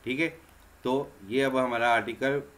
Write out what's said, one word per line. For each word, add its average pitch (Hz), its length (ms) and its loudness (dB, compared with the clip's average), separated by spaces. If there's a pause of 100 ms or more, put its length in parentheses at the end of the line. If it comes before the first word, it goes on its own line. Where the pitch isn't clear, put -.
ठीक 127 140 -4
है। 160 180 -2 (460)
तो 139 280 -2 (160)
ये 127 140 0
अब 131 160 2
हमारा 120 320 2
article 117 520 0 (160)